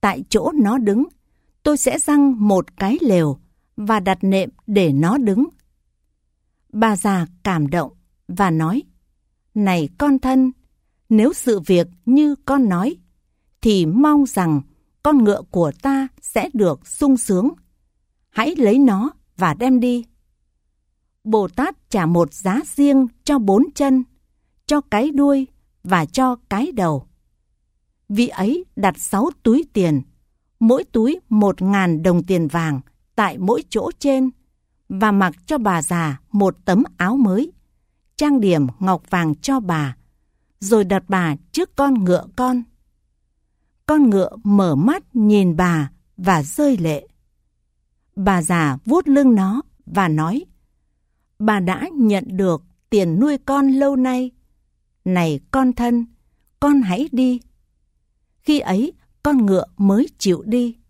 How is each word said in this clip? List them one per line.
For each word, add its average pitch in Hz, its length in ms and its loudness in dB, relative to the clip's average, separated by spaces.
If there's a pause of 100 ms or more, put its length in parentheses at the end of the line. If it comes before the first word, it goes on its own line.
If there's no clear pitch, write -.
Tại 190 280 -4
chỗ 220 260 0
nó 233 220 2
đứng, 220 260 0 (600)
tôi 294 140 2
sẽ 262 220 -2
răng 277 480 2
một 190 300 0
cái 202 240 -2
lều 170 380 2 (360)
và 214 240 -2
đặt 185 220 -2
nệm 190 280 0 (180)
để 190 260 2
nó 165 240 0
đứng." 226 280 0 (1200)
Bà 214 260 0
già 190 300 -2 (180)
cảm 160 240 -2
động 156 240 -4 (360)
và 180 240 -2
nói, 160 320 -2 (720)
"Này 185 440 0
con 285 220 0
thân, 262 320 0 (580)
nếu 226 240 4
sự 220 260 -2
việc 175 280 0 (180)
như 285 300 2
con 269 340 0
nói, 196 260 -2 (680)
thì 196 240 2
mong 285 400 4
rằng 165 360 -2 (420)
con 285 200 4
ngựa 208 180 2 (100)
của 170 200 0 (100)
ta 269 260 -2 (140)
sẽ - 320 -4
được 180 340 0
sung 269 300 2
sướng. 208 320 0 (800)
Hãy 262 260 -4
lấy 247 240 4
nó 247 320 2 (260)
và 175 160 0
đem 247 260 0
đi." 240 260 -2 (1200)
Bồ 214 240 0
Tát - 420 -8
trả 180 160 -2
một 170 280 2
giá 196 260 -4 (160)
riêng 269 320 2 (160)
cho 285 160 0
bốn 202 240 2 (120)
chân, 262 280 0 (640)
cho - 160 -2
cái 247 300 -2
đuôi 277 360 0 (360)
và 180 220 0
cho 254 300 -2 (140)
cái 247 220 -4
đầu. 165 360 -4 (1000)
Vị 220 180 0
ấy 269 380 -4 (100)
đặt 190 220 -2
sáu 226 320 -2 (140)
túi 269 300 2
tiền, 160 280 0 (580)
mỗi 240 240 2
túi 254 360 -2 (100)
một 208 320 0
ngàn 185 420 0
đồng 175 200 2
tiền 175 240 -2
vàng 151 340 -4 (340)
tại 196 220 -2
mỗi 196 320 -2
chỗ 277 300 -4
trên, 262 300 0 (600)
và 202 220 -2
mặc 196 240 0 (100)
cho 302 120 -4
bà 202 240 -2
già 160 400 -6 (100)
một 196 340 0
tấm 202 180 2 (140)
áo 202 200 0
mới, 240 340 0 (640)
trang 294 240 0
điểm 170 280 2 (120)
ngọc 190 300 -2
vàng 165 260 -2
cho 269 240 -4
bà, 156 380 -6 (640)
rồi 208 240 2
đặt 190 240 -2
bà 175 280 -2 (160)
trước 349 240 -6
con 277 180 0 (100)
ngựa 175 320 0
con. 254 280 -2 (1200)
Con 294 240 4
ngựa 190 200 2 (140)
mở 196 320 2
mắt 254 400 -2
nhìn 208 400 2
bà 165 360 -2 (260)
và 175 260 0
rơi 277 340 0
lệ. 160 300 -4 (1080)
Bà 190 260 0
già 156 440 -2
vuốt 320 220 0
lưng 269 280 4
nó 202 260 -2 (240)
và 180 220 -2
nói, 165 380 -2 (920)
"Bà 214 200 0
đã 190 340 -4
nhận 214 340 2
được 185 360 -2 (260)
tiền 180 300 2
nuôi 285 180 2
con 277 300 0
lâu 277 280 2
nay. 254 360 -2 (760)
Này 170 340 0 (120)
con 262 220 0
thân, 240 320 -2 (540)
con 285 220 2
hãy 220 300 -2
đi." 247 280 0 (1000)
Khi 294 200 0
ấy, 226 340 -4 (300)
con 277 220 2
ngựa 190 200 0 (120)
mới 202 400 2
chịu 180 280 -2
đi. 240 320 -4 (120)